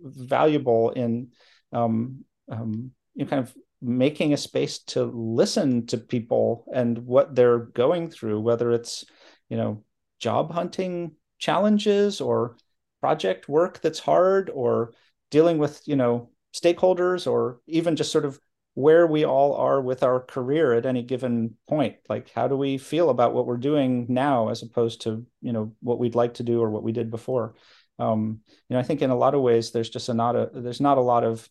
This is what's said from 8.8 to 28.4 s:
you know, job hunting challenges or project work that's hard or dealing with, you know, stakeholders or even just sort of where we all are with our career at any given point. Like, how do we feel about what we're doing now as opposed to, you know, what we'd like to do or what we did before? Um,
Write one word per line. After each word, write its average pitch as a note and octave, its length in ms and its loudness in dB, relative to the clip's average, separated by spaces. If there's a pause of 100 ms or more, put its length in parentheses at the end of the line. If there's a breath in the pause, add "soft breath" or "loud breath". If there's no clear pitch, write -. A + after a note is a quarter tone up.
you A#2 80 -6
know, A2 280 -4 (340)
job C3 320 -2
hunting F3 640 -6 (260)
challenges G3+ 840 2
or A#2+ 360 -2 (440)
project D#3 480 -2
work E3 340 0
that's D#3+ 160 -2
hard F#3 540 2
or A#2 420 -2 (360 soft breath)
dealing D#3+ 280 4
with, D3 280 -2
you D3 100 0
know, A#2+ 340 0 (240)
stakeholders F3+ 760 0
or A#2+ 360 -2
even D#3+ 300 -2
just D3+ 160 -2
sort D3+ 120 2
of C#3 160 -6 (320)
where D#3+ 340 6
we D#3 180 2
all C#3 300 2
are C#3 260 2
with B2+ 220 -2
our B2+ 180 2
career C3+ 520 0
at A#2 140 2
any B2+ 160 -2
given A#2+ 520 -4 (140)
point. A2+ 280 -2 (120)
Like, A2+ 240 -6
how A#2+ 160 -2
do C3+ 80 -2
we C3+ 220 -2
feel D#3 320 0
about A#2+ 240 2
what B2 120 0
we're B2 100 0
doing B2+ 520 0
now B2+ 400 0
as A#2 140 -6
opposed A#2 400 -2
to, A#2 240 -6 (160)
you B2 100 -6
know, A2 280 -6
what A#2+ 180 -2
we'd A#2+ 160 0
like A#2+ 200 0
to - 80 -8
do A#2 180 0
or A2 100 0
what G#2+ 120 -4
we A#2 100 -4
did A#2 180 -4
before? A2+ 440 -6 (460 soft breath)
Um, A2 400 -2 (280 soft breath)